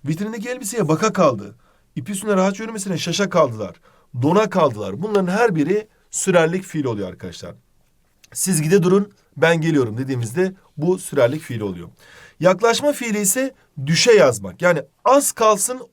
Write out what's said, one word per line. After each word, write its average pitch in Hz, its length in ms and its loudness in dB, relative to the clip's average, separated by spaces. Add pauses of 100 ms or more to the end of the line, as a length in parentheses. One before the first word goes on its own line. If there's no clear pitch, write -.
Vitrindeki 208 440 -6
elbiseye 240 400 -4
baka 160 240 0
kaldı. 120 420 0 (420)
İp 156 140 -10
üstünde 202 260 -2
rahat 196 240 0
yürümesine 202 380 -6
şaşa 180 320 -4
kaldılar. 113 460 -2 (460)
Dona 202 280 4
kaldılar. 117 520 0
Bunların 202 240 0
her 208 280 2
biri 175 340 0 (220)
sürerlik 175 540 2
fiil 151 200 -6
oluyor 104 240 -4
arkadaşlar. 87 460 -16 (800)
Siz 175 300 -2
gide 170 200 4
durun, 196 300 2 (240)
ben 160 240 4
geliyorum 135 380 0
dediğimizde 131 560 -4 (220)
bu 180 220 0
sürerlik 139 440 0
fiil 117 180 -8
oluyor. 87 280 -8 (520)
Yaklaşma 226 520 2
fiili 233 260 -4
ise 254 360 -2 (320)
düşe 165 260 4
yazmak. 123 500 4
Yani 175 200 2 (220)
az 277 280 4
kalsın 220 480 0 (120)